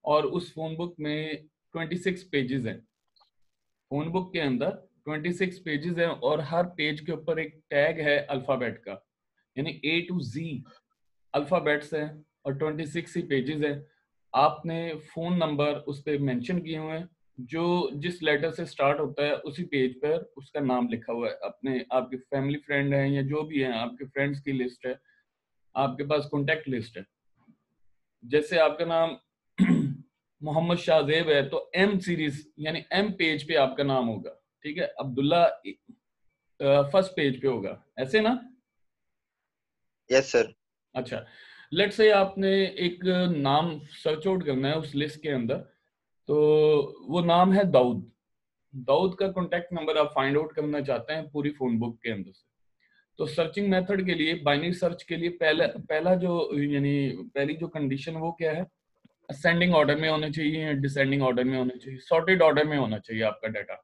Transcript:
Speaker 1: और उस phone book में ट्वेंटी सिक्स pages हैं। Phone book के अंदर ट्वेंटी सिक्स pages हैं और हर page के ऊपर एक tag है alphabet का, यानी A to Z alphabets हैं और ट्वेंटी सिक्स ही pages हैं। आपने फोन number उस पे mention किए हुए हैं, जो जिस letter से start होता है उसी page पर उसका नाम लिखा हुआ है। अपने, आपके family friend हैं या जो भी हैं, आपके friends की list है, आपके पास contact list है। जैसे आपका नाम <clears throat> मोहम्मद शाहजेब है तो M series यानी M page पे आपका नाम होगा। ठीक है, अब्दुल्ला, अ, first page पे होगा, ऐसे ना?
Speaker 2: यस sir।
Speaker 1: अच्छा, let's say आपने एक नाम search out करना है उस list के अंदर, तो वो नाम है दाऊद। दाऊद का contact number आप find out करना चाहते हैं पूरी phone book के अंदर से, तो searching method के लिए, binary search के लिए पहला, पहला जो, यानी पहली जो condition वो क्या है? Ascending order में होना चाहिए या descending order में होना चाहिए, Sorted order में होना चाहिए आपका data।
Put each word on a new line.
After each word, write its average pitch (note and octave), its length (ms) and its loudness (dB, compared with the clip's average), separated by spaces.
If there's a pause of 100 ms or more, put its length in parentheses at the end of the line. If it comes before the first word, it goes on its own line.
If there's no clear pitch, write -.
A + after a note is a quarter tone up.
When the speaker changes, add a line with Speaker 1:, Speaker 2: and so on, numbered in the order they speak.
Speaker 1:
और D3 220 2
उस F3 280 -6
phone D#3+ 220 -8
book F3 240 -8
में D3+ 440 -6
ट्वेंटी E3 520 -8
सिक्स F3+ 260 -4
pages C3 440 -2
हैं। - 220 -10 (1000)
Phone D3 180 -4
book F3+ 240 -4
के E3+ 80 -2
अंदर C#3 480 -2 (160)
ट्वेंटी D3+ 280 -4
सिक्स F3+ 260 -2
pages D#3+ 400 -4
हैं E3+ 80 4
और D3+ 340 0
हर E3+ 260 0
page D3+ 340 -4
के E3+ 120 -6
ऊपर D#3 260 -4
एक D#3 320 -8
tag D#3 300 2
है D3 180 4
alphabet B2+ 600 -2
का, F#2+ 280 -14 (520)
यानी D#3 280 -6
A E3+ 260 -2
to F3 80 -2 (120)
Z D#3 280 -8 (760)
alphabets D3+ 600 0
हैं D3+ 320 -8 (180)
और C#3 140 -4
ट्वेंटी D#3 280 -4
सिक्स E3 300 -8
ही E3+ 60 -2
pages C#3+ 420 -2
हैं। C#3+ 220 -4 (480)
आपने E3 600 0
फोन E3 420 -4
number D3+ 280 2
उस C#3+ 380 -4
पे D3 160 -2
mention C#3 400 -2
किए D#3+ 200 -6
हुए D#3 140 -8
हैं, E3+ 160 -8 (320)
जो E3+ 540 -2
जिस E3+ 280 -6
letter D3+ 280 2
से E3 160 -8
start D3 340 2
होता C#3+ 240 -2
है D3 120 0
उसी D3+ 260 -10
page C3 340 0
पर D#3 400 -4
उसका C#3 240 -10
नाम B2+ 280 0
लिखा A2+ 240 -6
हुआ A#2 160 -4
है। - 60 -6
अपने, B2 580 -6
आपके B2+ 240 -2
family C#3 420 -4
friend C#3+ 360 0
हैं C#3 160 2
या C#3 120 0
जो D3 200 -2
भी D3+ 180 -2
हैं, B2+ 120 0
आपके A#2+ 320 -6
friends C#3 360 -4
की C#3 120 -6
list B2+ 340 -4
है, B2+ 140 -6 (760)
आपके C3+ 280 -2
पास C#3+ 220 -2
contact D3 420 -2
list A#2 300 -8
है। - 80 -14 (1160)
जैसे D3 340 2
आपका D#3 260 4
नाम E3 320 0 (440)
<clears throat> D#3+ 340 4 (480)
मोहम्मद E3 360 0
शाहजेब D#3 500 2
है C#3+ 200 4
तो - 260 -6
M G3 240 4
series D3+ 600 -4
यानी D#3 340 -6
M G3+ 200 0
page D#3 360 -2
पे E3 60 -2
आपका C#3 300 2
नाम C3 220 0
होगा। G#2 360 -8 (240)
ठीक D3+ 140 -8
है, E3+ 80 -2 (140)
अब्दुल्ला, C#3 440 2
अ, - 1500 -2
first F#3+ 220 2
page C3+ 300 0
पे C3+ 60 2
होगा, G2 340 -4 (160)
ऐसे C3+ 220 2
ना? A3 120 4 (1800)
Speaker 2:
यस C3 220 4
sir। A#2 200 4 (420)
Speaker 1:
अच्छा, B2 300 -8 (480)
let's G3+ 240 2
say G#3+ 160 8
आपने G3 380 2 (300)
एक F3 240 -2 (320)
नाम D3 420 2 (160)
search D#3 320 -4
out F#3 200 0
करना C3+ 220 0
है D#3 100 0
उस C#3+ 160 -8
list D3 280 -4
के D#3 80 -6
अंदर, B2+ 260 -2 (720)
तो D3+ 800 4
वो E3+ 140 0
नाम F3 300 6
है G3+ 180 6
दाऊद। B2 400 4 (640)
दाऊद C#3+ 440 2
का F#3+ 120 0
contact F3 420 -4
number D#3 260 0
आप D3 160 2
find C#3 240 2
out D#3 160 -2
करना D3 280 -2
चाहते C3+ 300 -4
हैं D#3 180 -6
पूरी D3 220 -4
phone B2 260 -2
book A#2 240 -4
के A#2 80 -6
अंदर F#2+ 220 -8
से, - 120 -20 (760)
तो D#3 100 -4
searching E3+ 420 -2
method F#3+ 360 0
के F3 80 0
लिए, D#3 280 0
binary D3 320 2
search F3 280 -4
के E3 140 -8
लिए E3+ 220 -2
पहला, D#3 300 2
पहला E3 480 0
जो, F3 380 0
यानी C#3+ 800 0
पहली C#3+ 220 -2
जो E3 140 -8
condition C#3+ 460 -4
वो D#3+ 180 -4
क्या D#3+ 180 -2
है? F3 140 -4 (600)
Ascending E3+ 460 2
order D3 220 6
में D#3 120 0
होना D#3 220 0
चाहिए D#3 320 -2
या D#3 120 -2
descending C#3 480 0
order B2+ 220 2
में C3 140 0
होना B2+ 160 -2
चाहिए, C3 260 -14
Sorted E3+ 420 4
order D3+ 220 6
में D3+ 120 0
होना A2 220 0
चाहिए A2+ 260 -4
आपका G#2+ 260 -2
data। G2 340 -8